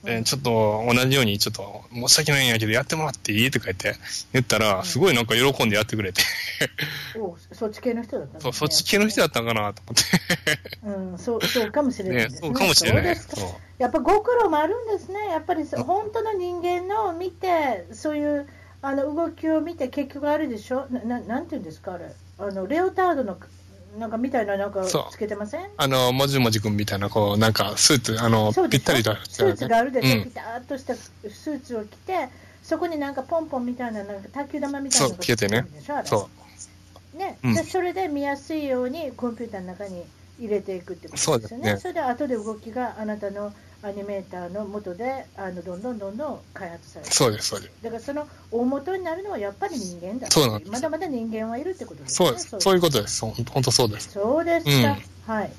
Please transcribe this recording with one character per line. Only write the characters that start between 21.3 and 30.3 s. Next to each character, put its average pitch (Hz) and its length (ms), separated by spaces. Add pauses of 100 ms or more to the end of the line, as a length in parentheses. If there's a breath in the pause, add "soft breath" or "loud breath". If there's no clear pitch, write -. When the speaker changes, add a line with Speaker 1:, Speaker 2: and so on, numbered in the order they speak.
Speaker 1:
ん 339 40
て 302 100
い - 40
う - 20
ん - 20
で 160 80
す - 80
か、 185 140
あ 175 60
れ。 147 120 (280)
あ 196 80
の、 190 180
レ 294 160
オ 370 80
タ 370 200
ー 320 60
ド 262 80
の、 185 140 (600)
な 226 100
ん - 20
か 220 80
み 247 140
た 247 100
い 202 40
な、 202 100
な 196 120
ん 202 40
か 190 140 (260)
つ - 60
け 208 100
て 208 80
ま 208 100
せ 285 140
ん？ 370 40
Speaker 2:
そ 403 40
う。 403 100
あ 143 100
の、 127 260
も 139 140
じ 139 120
も 117 100
じ 107 120
く 107 80
ん 104 80
み 104 80
た 101 100
い 98 40
な、 101 100
こ 101 240
う、 104 40
な 110 120
ん 107 40
か 104 220
ス - 200
ー 127 40
ツ、 110 220
あ 117 80
の、 107 240
Speaker 1:
そ 370 100
う 254 60
で 135 80
し - 20
ょ？ - 40
Speaker 2:
ぴ - 0
っ - 20
た 160 80
り 123 100
と 107 100 (120)
し - 120
た 196 80
ね。 185 60
Speaker 1:
ス - 40
ー - 20
ツ - 100
が 226 100
あ 233 60
る 269 80
で 254 100
し 131 120
ょ？ - 40
Speaker 2:
う 104 40
ん。 - 20
Speaker 1:
ピ - 60
タ - 120